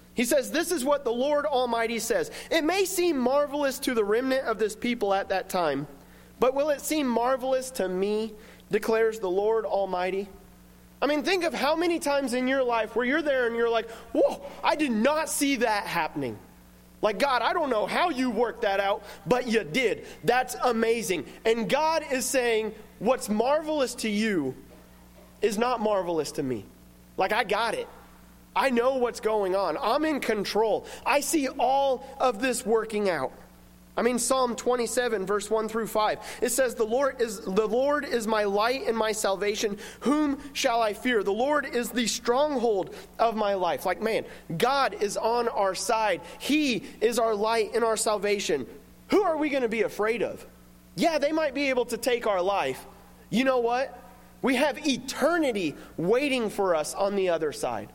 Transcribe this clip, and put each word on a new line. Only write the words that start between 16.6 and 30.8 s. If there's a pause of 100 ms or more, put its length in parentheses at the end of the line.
Like,
God,
I
don't
know
how
you
worked
that
out, (240)
but
you
did. (180)
That's
amazing." (180)
And
God
is
saying, (240)
"What's
marvelous
to
you (880)
is
not
marvelous
to
me. (520)
Like,
I
got
it. (680)
I
know
what's
going
on.
I'm
in
control. (180)